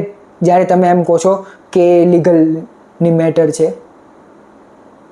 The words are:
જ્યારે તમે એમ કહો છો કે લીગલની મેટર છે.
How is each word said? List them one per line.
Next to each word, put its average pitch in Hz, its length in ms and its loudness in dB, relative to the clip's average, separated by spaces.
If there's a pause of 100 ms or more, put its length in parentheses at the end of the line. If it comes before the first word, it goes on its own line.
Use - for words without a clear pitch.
(420)
જ્યારે 175 220 2
તમે 180 240 0
એમ 175 160 0
કહો 170 140 0
છો 185 140 0 (400)
કે 180 120 2 (220)
લીગલની 165 1040 -2
મેટર 165 400 0
છે. 156 180 -2 (1400)